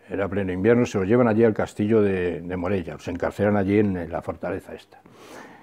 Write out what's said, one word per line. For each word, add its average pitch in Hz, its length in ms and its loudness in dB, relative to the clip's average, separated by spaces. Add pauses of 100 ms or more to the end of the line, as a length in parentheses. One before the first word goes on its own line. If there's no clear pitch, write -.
era 95 200 -4
pleno 95 240 -4
invierno, 113 340 4
se 110 120 -2
los 95 100 -2
llevan 120 180 4
allí 113 160 4
al 110 120 4
castillo 104 460 0
de, 90 400 0
de 87 160 -8
Morella, 90 360 -4
los - 160 -12
encarcelan 87 480 0
allí 101 240 2
en, 98 160 2
en 85 160 -6
la 78 100 -6
fortaleza 90 500 -8
esta. - 280 -20 (640)